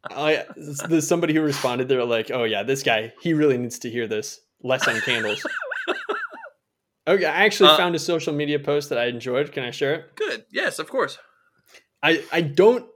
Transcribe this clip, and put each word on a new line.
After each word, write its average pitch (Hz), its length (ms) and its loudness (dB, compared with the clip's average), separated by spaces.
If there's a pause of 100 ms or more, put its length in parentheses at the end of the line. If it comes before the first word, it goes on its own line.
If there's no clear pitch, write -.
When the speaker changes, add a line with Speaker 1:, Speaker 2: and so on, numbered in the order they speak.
(120)
Speaker 1:
Oh, 147 160 -2
yeah. 151 160 2 (120)
There's 147 520 -2
somebody 170 260 2
who 156 80 4
responded. 127 460 0
They're 127 180 2
like, 117 260 0
"Oh, 123 120 0
yeah, 107 200 0
this 139 200 -2
guy, 113 380 0
he 165 120 0
really 151 240 4
needs 120 220 -6
to 123 100 -10
hear 113 180 -4
this. 107 320 -6 (240)
Less 131 240 0
on 113 140 -2
candles." 110 500 -2
Speaker 2:
<laughs> - 40 -6 (1500)
Speaker 1:
Okay, 180 180 2
I 165 200 2
actually 196 260 6
Speaker 2:
Uh, 151 60 8
Speaker 1:
found 175 180 2
a 156 40 0
social 165 360 -2
media 147 240 0
post 147 300 -2
that 123 100 -2
I 120 60 0
enjoyed. 123 460 -2
Can 135 120 -6
I 120 80 -6
share 143 240 -2
it? - 200 -14
Speaker 2:
Good. 156 360 -6
Yes, 294 260 -4
of 160 140 -8
course. 196 260 -2 (840)
Speaker 1:
I, 151 280 2
I 170 100 0
don't 202 440 4 (100)